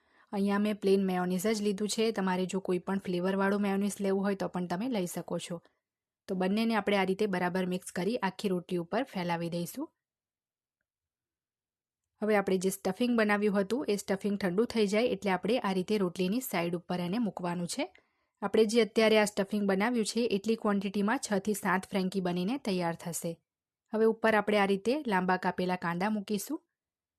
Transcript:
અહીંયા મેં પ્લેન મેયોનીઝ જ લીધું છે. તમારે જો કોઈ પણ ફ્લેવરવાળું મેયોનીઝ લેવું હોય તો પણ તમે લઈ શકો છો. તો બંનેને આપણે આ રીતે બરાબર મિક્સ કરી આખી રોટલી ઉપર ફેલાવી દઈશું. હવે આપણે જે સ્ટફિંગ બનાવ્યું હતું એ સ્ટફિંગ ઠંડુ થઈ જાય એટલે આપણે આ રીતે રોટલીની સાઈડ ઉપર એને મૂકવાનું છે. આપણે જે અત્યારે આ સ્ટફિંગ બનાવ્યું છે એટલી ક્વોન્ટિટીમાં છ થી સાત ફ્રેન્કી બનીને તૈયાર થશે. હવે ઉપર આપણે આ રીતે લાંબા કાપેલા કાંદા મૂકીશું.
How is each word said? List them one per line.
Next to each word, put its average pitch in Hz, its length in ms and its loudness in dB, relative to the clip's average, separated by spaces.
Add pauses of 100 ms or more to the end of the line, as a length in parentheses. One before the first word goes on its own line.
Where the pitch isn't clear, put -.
(320)
અહીંયા 202 260 2
મેં 208 180 0
પ્લેન 196 280 4
મેયોનીઝ 180 420 0
જ 220 160 0
લીધું 208 260 -2
છે. 220 240 0
તમારે 185 340 0
જો 190 140 -4
કોઈ 180 180 -2
પણ 190 200 -4
ફ્લેવરવાળું 196 640 0
મેયોનીઝ 196 380 -2
લેવું 190 220 0
હોય 202 120 0
તો 190 140 -4
પણ 180 180 -4
તમે 180 220 -4
લઈ 202 180 -2
શકો 175 320 -6
છો. 170 240 -8 (640)
તો 196 60 -4
બંનેને 208 400 2
આપણે 202 220 2
આ 190 80 4
રીતે 190 220 0
બરાબર 180 400 0
મિક્સ 180 260 -6
કરી 196 240 -2
આખી - 320 -4
રોટલી 180 300 -2
ઉપર 185 240 -4
ફેલાવી 170 480 -4
દઈશું. 175 380 -6 (2250)
હવે 214 140 2
આપણે 190 220 2
જે 190 120 0
સ્ટફિંગ 240 460 -2
બનાવ્યું 208 440 2
હતું 220 280 -2
એ 208 80 0
સ્ટફિંગ 196 420 -2
ઠંડુ 196 260 0
થઈ 226 220 2
જાય 214 180 2
એટલે 196 260 0
આપણે 190 280 0
આ 196 140 -2
રીતે 190 260 0
રોટલીની 185 420 0
સાઈડ 175 340 -2
ઉપર 175 260 -4
એને 175 180 -2
મૂકવાનું 180 480 -4
છે. - 260 -6 (500)
આપણે 220 220 4
જે 226 160 4
અત્યારે 214 380 4
આ 208 60 6
સ્ટફિંગ 202 420 -2
બનાવ્યું 208 380 2
છે 226 160 -2
એટલી 220 360 0
ક્વોન્ટિટીમાં 202 640 0
છ 208 200 -2
થી 208 160 0
સાત 185 360 0
ફ્રેન્કી 190 300 0
બનીને 180 380 -2
તૈયાર 180 360 -2
થશે. 170 440 -8 (540)
હવે 220 120 2
ઉપર 220 300 4
આપણે 208 240 4
આ 196 80 6
રીતે 226 400 0
લાંબા 185 300 2
કાપેલા 180 400 -2
કાંદા 175 340 -2
મૂકીશું. 214 580 -4 (520)